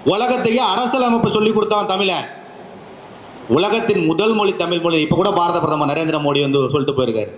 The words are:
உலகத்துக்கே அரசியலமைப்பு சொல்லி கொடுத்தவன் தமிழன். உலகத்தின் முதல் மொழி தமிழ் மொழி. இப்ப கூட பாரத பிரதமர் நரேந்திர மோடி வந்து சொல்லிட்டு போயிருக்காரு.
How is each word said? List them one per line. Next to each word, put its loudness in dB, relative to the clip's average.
உலகத்துக்கே 2
அரசியலமைப்பு 2
சொல்லி 2
கொடுத்தவன் 0
தமிழன். -2
உலகத்தின் 2
முதல் 2
மொழி 0
தமிழ் -2
மொழி. 2
இப்ப 0
கூட 2
பாரத 2
பிரதமர் 0
நரேந்திர 0
மோடி 0
வந்து 2
சொல்லிட்டு 0
போயிருக்காரு. -2